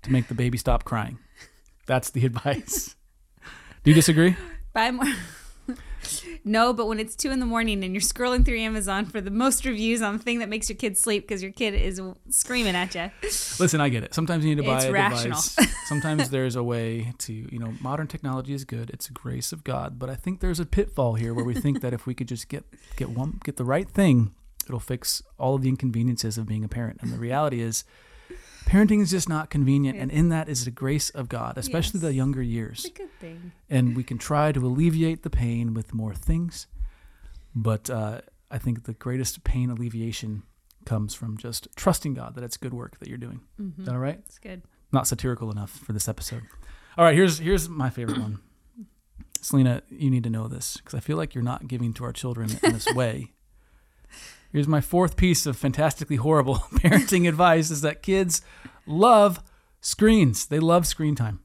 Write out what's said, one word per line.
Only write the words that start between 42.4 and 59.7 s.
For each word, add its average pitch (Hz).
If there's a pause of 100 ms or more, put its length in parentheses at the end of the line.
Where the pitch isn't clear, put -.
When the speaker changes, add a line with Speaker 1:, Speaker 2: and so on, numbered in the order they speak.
Speaker 1:
it's -
good 127
work 120
that 147
you're 123
doing. 120 (180)
Speaker 2:
Mm-hmm. 190
Speaker 1:
Is 190
that 123
all 127
right? 147
Speaker 2:
It's -
good. 185 (300)
Speaker 1:
Not 135
satirical 117
enough 104
for -
this 104
episode. 113 (540)
All 170
right, 156
here's, 170
here's 165
my 143
favorite 120
one. 107 (380)
<clears throat> 226 (560)
Selena, 127
you 143
need 127
to 117
know 113
this, -
'cause -
I 127
feel 151
like 160
you're 120
not 123
giving 120
to 123
our 123
children 117 (140)
in -
this 110
Speaker 2:
<laughs> 440
Speaker 1:
way 123 (1200)
here's 147
my 156
fourth 175
piece 180
of 135
fantastically 147
horrible 135
<laughs> -
parenting 180
advice, 165
is 151
that 151
kids 190 (460)
love 202 (380)